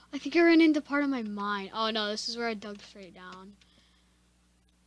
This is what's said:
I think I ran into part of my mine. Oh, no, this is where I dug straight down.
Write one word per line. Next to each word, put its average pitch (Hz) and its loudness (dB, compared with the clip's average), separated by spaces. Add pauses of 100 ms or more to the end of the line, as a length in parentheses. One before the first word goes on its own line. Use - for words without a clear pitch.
(140)
I 277 -8
think 294 -2
I 349 8
ran 330 8
into 311 6
part 285 -2
of 277 0
my 254 -4
mine. 202 -6
Oh, 220 -2
no, 220 -2
this 311 -6
is 233 -8
where 233 -4
I 226 -2
dug 208 -12
straight 190 -20
down. 185 -18 (1300)